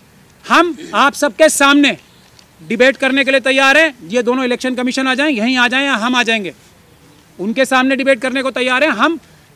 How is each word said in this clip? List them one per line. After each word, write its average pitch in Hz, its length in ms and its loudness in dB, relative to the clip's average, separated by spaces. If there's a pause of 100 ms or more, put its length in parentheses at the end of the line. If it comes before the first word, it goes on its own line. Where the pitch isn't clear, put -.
(460)
हम 339 300 2 (200)
आप 269 200 2
सबके 302 340 2
सामने 277 480 2 (640)
डिबेट 226 360 0
करने 269 260 0
के 254 80 0
लिए 277 100 2
तैयार 269 360 2
हैं। 311 160 2 (120)
ये 226 180 -2
दोनों 247 220 -2
इलेक्शन 247 300 -4
कमीशन 254 320 -4
आ 254 80 0
जाएं, 285 160 0
यहीं 247 260 0
आ 240 100 2
जाएं 262 180 0
या 277 100 0
हम 233 200 -2
आ 247 80 0
जाएंगे, 214 300 -4 (840)
उनके 226 260 -2
सामने 262 300 0
डिबेट 262 260 0
करने 262 220 -4
को 262 100 -4
तैयार 254 300 -2
हैं। 311 80 2
हम 262 280 -2 (360)